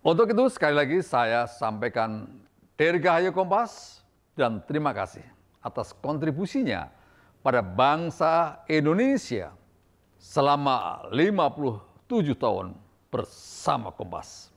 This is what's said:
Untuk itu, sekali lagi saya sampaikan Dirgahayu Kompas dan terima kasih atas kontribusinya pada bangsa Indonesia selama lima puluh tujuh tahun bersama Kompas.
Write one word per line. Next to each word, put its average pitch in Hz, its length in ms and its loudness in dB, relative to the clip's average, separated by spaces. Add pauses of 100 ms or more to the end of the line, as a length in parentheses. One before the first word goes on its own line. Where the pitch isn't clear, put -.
Untuk 170 320 4
itu, 247 160 4
sekali 151 240 0
lagi 147 320 2
saya 117 400 0
sampaikan 110 800 -4 (560)
Dirgahayu 170 480 2
Kompas 190 720 -2 (320)
dan 120 320 0
terima 147 240 -2
kasih 98 320 -6 (400)
atas - 400 -8
kontribusinya 151 880 -2 (560)
pada 123 160 4
bangsa 156 1040 0
Indonesia 156 880 0 (640)
selama 139 960 0
lima 180 400 2
puluh 127 240 -4 (320)
tujuh 175 240 0
tahun 95 400 -2 (400)
bersama - 800 -4
Kompas. - 640 -14